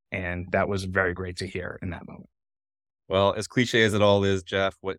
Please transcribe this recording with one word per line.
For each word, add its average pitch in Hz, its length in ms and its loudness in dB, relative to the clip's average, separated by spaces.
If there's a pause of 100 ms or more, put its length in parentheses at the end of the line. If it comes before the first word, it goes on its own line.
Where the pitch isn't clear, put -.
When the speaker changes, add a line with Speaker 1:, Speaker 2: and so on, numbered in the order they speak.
(100)
Speaker 1:
And 90 420 -6
that 95 160 2
was 98 160 -2
very 92 300 0
great 92 240 -8
to 92 80 -6
hear - 360 -10
in - 80 -6
that - 160 -12
moment. - 220 -18 (800)
Speaker 2:
Well, 95 260 4
as 104 120 -6
cliche 120 360 2
as 107 100 4
it 104 100 2
all 101 220 6
is, 98 180 0
Jeff, 98 380 -2
what 95 180 -6